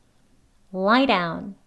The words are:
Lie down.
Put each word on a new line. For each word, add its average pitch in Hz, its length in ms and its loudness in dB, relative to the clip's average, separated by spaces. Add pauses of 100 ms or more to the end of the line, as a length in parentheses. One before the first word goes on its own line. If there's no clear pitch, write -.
(720)
Lie 202 320 2
down. 185 520 -2 (100)